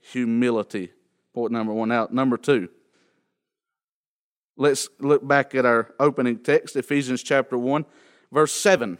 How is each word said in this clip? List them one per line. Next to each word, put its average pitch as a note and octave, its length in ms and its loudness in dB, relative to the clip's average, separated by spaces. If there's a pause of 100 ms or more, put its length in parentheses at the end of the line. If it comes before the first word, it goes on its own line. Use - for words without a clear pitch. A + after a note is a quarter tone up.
humility. A#2 920 -2 (400)
Point A#2+ 180 -4
number A2+ 220 -4
one A2 180 -2
out. A#2+ 220 0
Number B2+ 240 0
two, A2+ 320 0 (1900)
let's C3+ 320 0 (120)
look C#3 260 2
back C#3 280 0
at C3 100 2
our A#2 340 2
opening B2+ 400 0
text, - 380 0
Ephesians C3 460 -2
chapter C3+ 340 -2
one, C3+ 300 -2 (440)
verse D3+ 220 2
seven. A#2+ 480 0